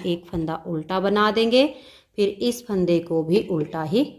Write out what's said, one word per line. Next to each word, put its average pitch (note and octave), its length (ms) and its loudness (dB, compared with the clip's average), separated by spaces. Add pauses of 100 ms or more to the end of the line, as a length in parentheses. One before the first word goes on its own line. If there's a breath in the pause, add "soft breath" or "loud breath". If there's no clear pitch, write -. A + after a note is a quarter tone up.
एक F3 200 -4
फंदा D#3+ 400 -6
उल्टा F3 340 -4
बना G#3 300 2
देंगे, A3+ 360 4 (520 loud breath)
फिर G3+ 100 2
इस A#3+ 380 -4
फंदे F3+ 340 2
को E3+ 220 -2
भी F3 260 2
उल्टा D#3+ 360 -4
ही G3+ 200 2 (140)